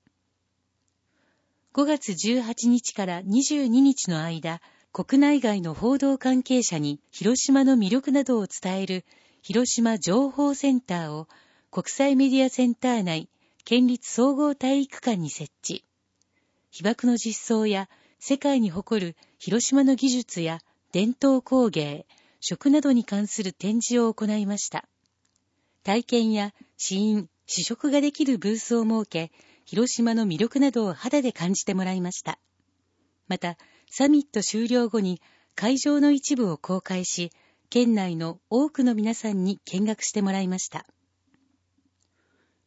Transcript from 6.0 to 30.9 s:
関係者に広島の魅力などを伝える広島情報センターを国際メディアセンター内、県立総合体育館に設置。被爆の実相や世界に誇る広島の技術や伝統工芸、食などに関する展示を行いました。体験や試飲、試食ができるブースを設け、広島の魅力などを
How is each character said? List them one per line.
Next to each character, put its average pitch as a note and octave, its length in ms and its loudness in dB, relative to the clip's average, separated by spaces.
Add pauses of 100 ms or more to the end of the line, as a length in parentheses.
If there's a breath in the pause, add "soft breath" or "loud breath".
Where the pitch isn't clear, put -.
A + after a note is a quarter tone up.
関 B3+ 240 0
係 B3+ 200 0
者 F3 160 -2
に D3 220 -4 (100)
広 A3+ 320 -2
島 C4+ 220 4
の C4 140 6
魅 G3 100 2
力 C4 240 0
な C#4 120 2
ど A#3+ 140 0
を G3 80 -2
伝 F#3+ 360 -6
え F#3+ 40 -6
る F#3 200 -6 (340 soft breath)
広 A#3+ 320 0
島 A3+ 260 2
情 A#3 320 2
報 C#4+ 220 0
セ C#4 200 0
ン B3 100 0
タ E3+ 260 -6
ー D3+ 40 -8
を D#3 160 -10 (420 soft breath)
国 - 180 -6
際 C#4 260 2
メ C4+ 140 4
デ B3+ 80 2
ィ C4 80 4
ア B3+ 60 0
セ B3+ 160 0
ン A#3+ 80 2
タ - 140 -4
ー A#3 140 0
内、 E3 280 -4 (340)
県 B3 220 4
立 A#3+ 260 -2
総 C4+ 220 2
合 D4 200 0
体 C#4 280 0
育 - 180 -8
館 A3+ 160 -2
に D#3 140 -4
設 - 200 -12 (140)
置。 - 180 -10 (880)
被 - 120 -18
爆 A3+ 240 -2
の A#3+ 100 2
実 A3 260 -6
相 A3 240 0
や G3 220 -2 (300 soft breath)
世 - 180 -2
界 C#4 240 2
に G#3+ 80 2
誇 G3 320 -4
る E3+ 160 -8 (220 soft breath)
広 A3 280 -2
島 C#4 160 4
の C4+ 120 6
技 C4 160 0
術 A#3+ 320 -4
や E3 180 -6 (300)
伝 G#3+ 320 0
統 C4+ 200 4
工 B3+ 260 2
芸、 D3 380 -6 (340 soft breath)
食 - 300 -2
な D4+ 100 6
ど C#4+ 120 2
に A#3 120 4
関 G3+ 220 -2
す - 160 -6
る F#3 100 -6
展 G#3+ 300 -2
示 A#3+ 180 0
を A3+ 120 2
行 A3 120 -6
い G#3 220 -2
ま G3+ 100 -4
し - 140 -8
た。 - 180 -10 (960)
体 G#3+ 200 0
験 A#3 300 0
や G#3 220 -4 (240 soft breath)
試 - 180 -4
飲、 G#3 320 0 (180)
試 - 160 -6
食 C4+ 280 -4
が C#4+ 100 2
で C#4+ 100 0
き D#4 140 -2
る B3+ 140 0
ブ G3 120 -2
ー A3 60 -2
ス A3+ 180 -4
を A#3 100 2
設 A3 200 0
け、 E3 260 -6 (360 soft breath)
広 A3+ 260 0
島 A#3 220 0
の A3+ 120 0
魅 D#3+ 120 -2
力 A#3 220 0
な C#4 100 4
ど A3+ 160 -2
を F3+ 80 -4